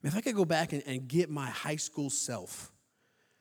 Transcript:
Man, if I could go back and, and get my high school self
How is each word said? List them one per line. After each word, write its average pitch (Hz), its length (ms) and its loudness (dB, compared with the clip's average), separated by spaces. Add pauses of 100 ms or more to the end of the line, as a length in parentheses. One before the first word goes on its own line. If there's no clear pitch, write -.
Man, 147 120 -2
if - 20 0
I 220 60 0
could 240 140 2
go 196 100 6
back 160 260 4
and, 143 140 -2
and 131 240 -4
get 160 200 4
my 143 200 -2
high 151 260 -2
school 147 340 -4
self - 600 -6 (680)